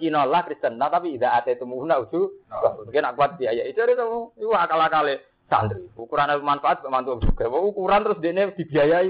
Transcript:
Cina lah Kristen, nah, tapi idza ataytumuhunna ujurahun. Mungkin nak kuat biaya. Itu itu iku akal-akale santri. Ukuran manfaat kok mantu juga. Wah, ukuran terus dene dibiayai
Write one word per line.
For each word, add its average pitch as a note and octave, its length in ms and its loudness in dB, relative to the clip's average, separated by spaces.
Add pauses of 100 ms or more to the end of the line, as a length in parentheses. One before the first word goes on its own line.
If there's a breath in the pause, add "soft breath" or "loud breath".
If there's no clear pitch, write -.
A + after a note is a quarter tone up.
Cina D3+ 260 2
lah E3+ 160 2
Kristen, C3+ 320 -4
nah, C#3+ 160 0
tapi F3 220 0
idza A#2+ 240 2
ataytumuhunna B2+ 640 -2
ujurahun. C3 840 -2
Mungkin C#3+ 160 2
nak B2 80 -4
kuat C#3 240 0
biaya. A#2 260 -2
Itu C#3 220 -4
itu B3 200 2 (300)
iku A3 160 -4
akal-akale D#3+ 840 0 (120)
santri. G2+ 380 -2 (100)
Ukuran C#3+ 460 0
manfaat C#3+ 400 0
kok C3+ 100 -10
mantu B2+ 300 -2
juga. C#3 260 2
Wah, C#3+ 140 0
ukuran G3+ 420 2
terus G#3 160 -2
dene F#3 320 0
dibiayai E3 580 2